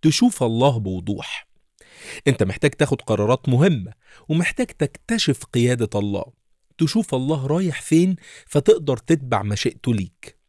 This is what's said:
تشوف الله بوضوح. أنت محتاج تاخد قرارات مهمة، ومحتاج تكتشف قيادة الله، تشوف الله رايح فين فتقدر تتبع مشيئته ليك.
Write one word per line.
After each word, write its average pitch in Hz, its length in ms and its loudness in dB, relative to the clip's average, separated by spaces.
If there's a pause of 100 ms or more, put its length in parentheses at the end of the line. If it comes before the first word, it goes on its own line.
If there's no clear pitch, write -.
تشوف 160 400 2
الله 120 360 2
بوضوح. 95 680 -6 (760)
أنت 135 160 2
محتاج 98 280 0
تاخد - 320 -2
قرارات 107 460 0
مهمة، 127 440 2 (360)
ومحتاج 170 380 0
تكتشف - 800 -4
قيادة 120 540 0
الله، 101 260 -4 (540)
تشوف 165 360 0
الله 135 320 -2
رايح 165 360 -2
فين 175 340 2 (300)
فتقدر 160 500 2
تتبع 127 460 0
مشيئته 104 520 -2
ليك. - 440 -8 (100)